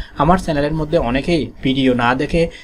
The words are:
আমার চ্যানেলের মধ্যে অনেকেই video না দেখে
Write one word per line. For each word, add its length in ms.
আমার 220
চ্যানেলের 360
মধ্যে 240
অনেকেই 520
video 320
না 200
দেখে 340